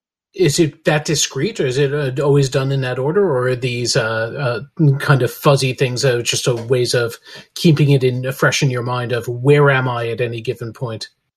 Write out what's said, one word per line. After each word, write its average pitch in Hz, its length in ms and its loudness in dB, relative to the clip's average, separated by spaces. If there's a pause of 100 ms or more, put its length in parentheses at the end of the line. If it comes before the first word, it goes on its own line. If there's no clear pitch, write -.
(340)
Is 160 240 2
it 160 260 0
that 151 200 0
discrete, 156 560 -4
or 151 60 0
is 123 120 -2
it, 139 160 2
uh, 143 280 -4
always 143 260 4
done 135 240 -2
in 135 100 0
that 127 160 -4
order, 160 260 2
or 127 240 2
are 127 80 0
these, 120 400 -2
uh, 113 640 -2 (200)
uh, 139 180 4
kind 131 240 2
of 120 100 -2
fuzzy 135 420 0
things, 123 300 -2
uh, 120 180 2
just - 240 -2
a 123 80 2
ways 120 380 0
of 117 240 -2 (380)
keeping 147 360 4
it 135 140 4
in, 127 280 0
fresh - 300 0
in 139 80 2
your 123 120 -4
mind 123 300 -4
of 120 160 -4
where 143 420 4
am 131 180 0
I 117 200 -4
at 113 120 -4
any 117 200 -4
given 113 320 -8
point? 113 360 -10 (280)